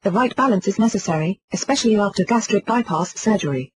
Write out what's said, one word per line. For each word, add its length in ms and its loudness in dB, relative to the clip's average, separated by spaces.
The 100 0
right 240 0
balance 320 2
is 100 -2
necessary, 600 0
especially 440 0
after 280 0
gastric 400 0
bypass 560 -2
surgery. 580 0